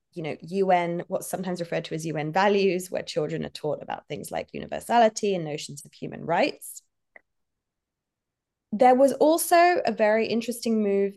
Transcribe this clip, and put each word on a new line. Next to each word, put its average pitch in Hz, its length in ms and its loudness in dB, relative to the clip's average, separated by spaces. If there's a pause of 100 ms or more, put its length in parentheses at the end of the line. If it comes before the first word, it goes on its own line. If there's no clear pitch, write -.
(140)
you 175 80 -10
know, 151 180 -8
U 185 300 -2
N, 175 380 0
what's - 200 -6
sometimes 180 320 -6
referred 165 260 -6
to - 80 -10
as 160 120 -8
U 156 100 -6
N 151 160 -4
values, 190 580 2
where - 120 -6
children 156 420 -6
are 147 60 -10
taught - 320 -8
about - 260 -10
things - 220 -12
like - 220 -8
universality 214 800 0
and 170 100 -4
notions 147 400 -10
of - 80 -20
human - 320 -14
rights. - 580 -4 (1900)
There 247 200 6
was 262 180 6
also 339 720 4
a 233 80 0
very 220 340 2
interesting 226 560 -2
move 196 340 0